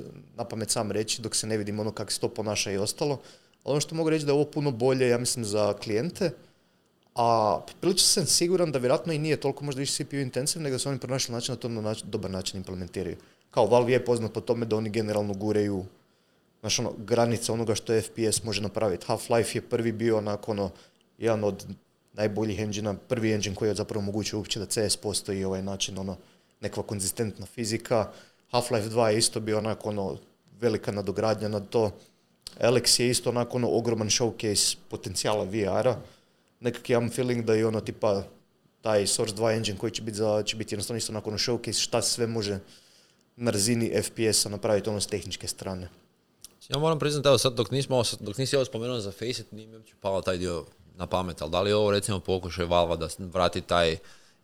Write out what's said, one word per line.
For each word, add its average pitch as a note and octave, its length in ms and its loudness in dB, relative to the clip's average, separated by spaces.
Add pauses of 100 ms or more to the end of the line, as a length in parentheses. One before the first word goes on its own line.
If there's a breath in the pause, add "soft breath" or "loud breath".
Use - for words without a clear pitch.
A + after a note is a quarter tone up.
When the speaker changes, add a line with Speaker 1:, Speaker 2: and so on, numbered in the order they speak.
(360)
Speaker 1:
na A#2 100 -6
pamet A2 260 -6
sam G#2+ 200 0
reći, G#2+ 300 -2
dok A2 140 -6
se - 120 -2
ne A2 100 0
vidim G#2 220 -4
ono G#2+ 120 -2
kako G#2+ 200 -6
se - 80 -4
to A#2 100 0
ponaša G#2+ 420 -2
i G2 60 -2
ostalo. B2 420 -2 (440 loud breath)
Ali - 80 -2
ono C#3+ 100 2
što D#3+ 140 -6
mogu D#3+ 140 2
reći D#3+ 160 2
da D3 60 2
je C#3 40 6
ovo D3 100 4
puno D3 260 0
bolje, C3 360 4
ja A#2+ 100 6
mislim, A#2+ 280 -2
za G#2 280 2
klijente, B2+ 580 -2 (840 soft breath)
a A2+ 440 4 (220)
prilično F#3 260 4
sam E3+ 180 2
siguran F3 460 2
da C3 80 0
vjerojatno D3 340 2
i D3+ 40 -2
nije D3+ 200 0
toliko C#3 280 -2
možda C#3 140 -6
više C#3 140 -2
C D3 120 -4
P C#3+ 120 -8
U C#3+ 40 -2
intensive, C3+ 420 -4
nego C#3 100 -2
da B2 60 -2
su C#3+ 100 -4
oni C3+ 100 -2
pronašli B2+ 340 -4
način A#2+ 220 -4
da A#2 60 -12
to B2+ 80 -4
na A2+ 120 -4
nač-, G#2+ 240 -4
dobar G2+ 260 -4
način F#2 260 -4
implementiraju. F2+ 600 -6 (340 loud breath)
Kao A#2+ 160 4
Valve A#2+ 260 6
je B2 120 4
poznat A2 280 0
po A2+ 80 -4
tome A#2 240 0
da A2 100 0
oni A2 140 0
generalno G#2 440 0
guraju, G#2 520 0 (760 soft breath)
znaš, G#2+ 200 -2
ono, A2 180 -2
granice A#2 540 2
onoga A2+ 240 0
što - 180 -2
F A2 220 2
P A2 160 2
S - 120 0
može G#2 180 -2
napraviti. G#2 460 -2
Half-Life A2+ 480 2
je A2 60 -2
prvi A#2 300 0
bio A2 260 2
onako, G#2 340 -2
ono, G2+ 200 0 (460 loud breath)
jedan G#2+ 260 2
od G2 220 0 (480)
najboljih G#2 460 0
engine-a, G#2+ 340 -2 (140)
prvi A2 260 2
engine G#2 220 -2
koji G#2+ 140 0
je G2+ 60 0
zapravo G#2 280 -4
omogućio G2+ 360 -2
uopće G#2 200 -6
da G2 60 -4
C G#2+ 240 0
S - 80 2
postoji, G2 460 -4
ovaj F#2+ 200 -2
način, G2 340 -6
ono, F#2+ 200 -6 (440 soft breath)
nekakva G#2 220 -4
konzistentna G2 600 -4
fizika. A2+ 680 -2 (400 loud breath)
Half-Life A#2 380 0
dva A2+ 200 4
je G#2+ 80 4
isto A2+ 220 2
bio G#2+ 180 0
onako, G#2+ 320 -2
ono, G2 280 -4 (420)
velika A#2 320 0
nadogradnja G#2 560 0
na G#2 120 -2
to. G#2 320 2 (680 loud breath)
Alex A#2+ 420 4
je B2 80 4
isto B2 200 0
onako, A#2+ 280 0
ono, A#2+ 140 2
ogroman A2 360 2
showcase G#2+ 680 0 (120)
potencijala G#2 540 -2
V G2+ 200 -2
R-a. G#2+ 320 2 (640 loud breath)
Nekak A#2+ 300 -6
imam A#2 200 4
feeling A#2+ 360 0
da A2 80 4
je, A2 140 4
ono, A2 140 0
tipa, G2 420 0 (580)
taj G#2 260 4
Source G#2+ 280 0
dva A2 180 2
engine G#2+ 240 -2
koji A2 140 -2
će - 100 -8
biti G#2+ 160 -8
za, G#2+ 280 2
će - 100 -4
biti A2 180 -6
jednostavno G#2 240 -4
isto A2 140 -4
onako, A2 180 -6
ono, G#2 80 -4
showcase A#2 420 -2
šta - 220 0
sve A#2+ 260 0
može G2+ 320 -2 (760 loud breath)
na A#2+ 160 0
razini A2 420 2
F G2 220 0
P A2 180 2
S-a - 160 2
napraviti, G#2 400 2
ono, G#2 120 -2
s - 60 -4
tehničke F#2+ 400 -6
strane. F#2 400 -8 (840)
Speaker 2:
Ja C3+ 100 -4
moram D#3 200 2
priznat, D3 260 0
evo C#3 120 8
sad, C3 160 2
dok A2+ 180 0
nismo C3 240 0
ovo, A#2+ 100 4 (140)
dok G#2 180 -8
nisi C3 180 0
ovo C3+ 100 4
spomenuo A#2+ 340 -4
za G2+ 120 -8
Faceit, A2+ 400 -8
nije A2 160 -16
mi A2 80 -20
uopće A2 260 -20
palo F#2+ 200 0
taj F#2 160 0
dio F2 280 -2 (300)
na F2+ 120 -8
pamet, F#2 340 -2
ali D#2+ 100 -6
da F2 100 2
li G2+ 80 2
je G#2 60 4
ovo, G#2 160 4
recimo, G2+ 280 0
pokušaj F2+ 460 -2
Valve-a E2+ 300 4
da D#2+ 140 -4
s-, - 100 -12
vrati F2+ 420 0
taj E2+ 360 2 (460 loud breath)